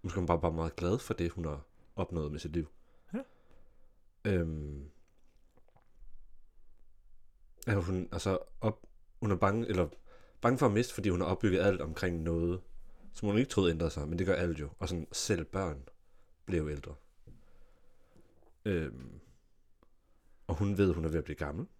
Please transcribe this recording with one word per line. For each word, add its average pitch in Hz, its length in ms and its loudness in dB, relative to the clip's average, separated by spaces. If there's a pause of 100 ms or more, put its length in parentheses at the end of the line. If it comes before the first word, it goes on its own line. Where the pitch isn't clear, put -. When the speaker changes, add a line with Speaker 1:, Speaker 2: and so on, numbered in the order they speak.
Speaker 1:
måske 92 160 -4
er - 40 2
hun 87 60 2
bare, 82 140 6
bare 87 120 4
meget 80 220 -2
glad 87 240 2
for - 140 -6
det, 85 180 0
hun 85 140 -6
har 73 160 -4 (340)
opnået 82 360 -2
med 73 80 -6
sit 78 120 -8
liv. 80 160 -2 (460)
Speaker 2:
Ja. 220 60 -4 (1040)
Speaker 1:
Øhm, 78 640 -2 (2750)
er 107 80 2
hun, 92 360 0
altså, 95 280 0 (220)
op-, - 260 -2 (340)
hun 107 100 2
er 98 40 4
bange, 104 320 2
eller 90 200 2 (540)
bange 123 160 6
for 151 80 4
at 113 60 8
miste, 110 220 2
fordi 104 160 0
hun 87 120 2
har 85 60 0
opbygget 92 340 4
alt 95 200 4
omkring 82 400 -2
noget, 82 400 2 (520)
som - 160 -2
hun 101 80 4
ikke 127 120 4
troede 92 220 4
ændrede 82 200 2
sig, 73 160 -4
men 85 120 -2
det 90 80 2
gør 95 80 4
alt 85 240 0
jo. 73 100 -6 (100)
Og 85 100 -4
sådan, 85 220 -4
selv - 340 -2
børn 80 380 -4 (600)
bliver 85 180 0
jo 76 60 -2
ældre. 71 260 -8 (1700)
Øhm, 76 540 -4 (1300)
og 82 80 0
hun 101 220 2
ved, 95 160 6
hun 80 120 0
er 80 40 0
ved 80 80 0
at 78 60 -2
blive 73 140 -8
gammel. 78 280 -4 (140)